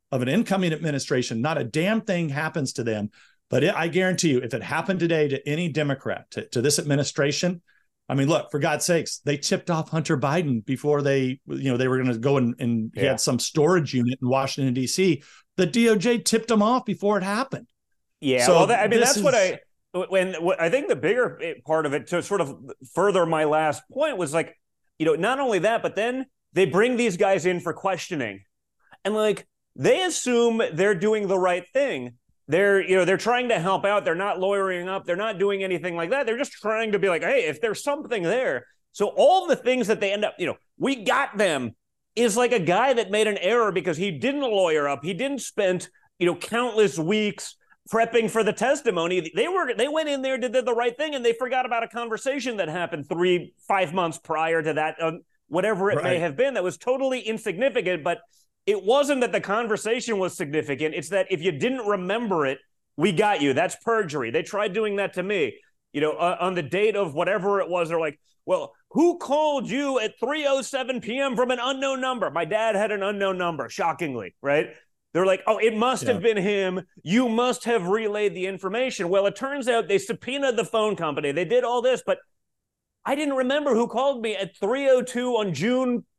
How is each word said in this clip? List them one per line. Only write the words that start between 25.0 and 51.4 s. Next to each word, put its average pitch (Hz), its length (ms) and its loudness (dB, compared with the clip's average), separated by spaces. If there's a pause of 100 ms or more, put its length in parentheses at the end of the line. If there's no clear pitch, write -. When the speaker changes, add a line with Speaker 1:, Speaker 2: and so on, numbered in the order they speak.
Speaker 2:
know, 160 80 4
not 220 260 0
only 233 200 2
that, 214 240 0
but 170 120 -2
then 247 300 -2 (280)
they 185 120 4
bring 214 320 2
these 226 180 2
guys 190 300 2
in 180 140 0
for 165 140 -6
questioning. 143 720 -4 (640)
And, 208 80 -2
like, 214 340 0 (280)
they 240 280 2
assume 233 580 2 (120)
they're 190 220 2
doing 208 320 0
the 190 100 2
right 180 360 0
thing. 156 420 -2 (320)
They're, 196 340 4
you 180 140 2
know, 185 100 4
they're 185 120 2
trying 240 320 0
to 202 100 2
help 190 260 0
out. 202 180 2
They're 165 120 0
not 190 240 -2
lawyering 190 500 0
up. 190 160 -6
They're 175 100 -2
not 208 240 -4
doing 196 240 0
anything 175 320 -4
like 165 140 -4
that. 262 160 0
They're 226 120 -2
just 269 140 -4
trying 220 400 -2
to 202 80 2
be 190 80 2
like, 165 160 0
"Hey, 226 220 2
if 151 160 -4
there's 220 200 -2
something 240 400 -4
there." 170 460 -2 (240)
So - 240 -2
all 349 320 6
the 277 80 4
things 247 320 0
that 214 140 0
they 196 100 0
end 208 140 -2
up, - 120 -4
you 170 100 -2
know, 113 100 -4 (200)
"We 247 280 -2
got 247 320 0
them," 143 360 0 (440)
is 220 180 4
like 240 160 2
a 240 80 4
guy 190 340 2
that 214 180 0
made 214 160 4
an 202 100 0
error 208 340 2
because 175 240 -2
he 190 160 -2
didn't 262 300 -2
lawyer 175 480 2
up. 139 160 -4
He 190 80 -4
didn't 262 260 -4
spend, 180 480 -2 (320)
you 175 60 2
know, 175 100 2
countless 214 640 0
weeks 208 560 -2 (360)
prepping 226 380 2
for 220 140 0
the 190 100 0
testimony. 180 800 0
They 226 140 0
were, 349 260 0
they 220 140 0
went 302 220 -2
in 277 120 -2
there, 262 160 -2
did, 233 140 -2
did 247 140 2
the 247 80 0
right 240 240 0
thing, 302 180 -2
and 247 80 -6
they 233 100 4
forgot 254 320 -2